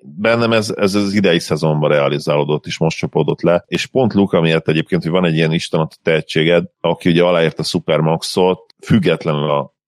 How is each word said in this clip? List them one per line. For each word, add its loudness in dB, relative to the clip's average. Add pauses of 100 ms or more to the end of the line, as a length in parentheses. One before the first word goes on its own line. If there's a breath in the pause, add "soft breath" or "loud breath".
bennem 0
ez, 0
ez 0
az 0
idei 2
szezonban -2
realizálódott, 0
és -10
most -2
csapódott -4
le, 0
és -6
pont 0
Luka 2
miatt 0
egyébként, -2
hogy -4
van 0
egy 0
ilyen 0
istenadta -4
tehetséged, 0 (160)
aki 0
ugye 4
aláírta 0
Supermaxot, 0 (220)
függetlenül 0
a, -4 (140)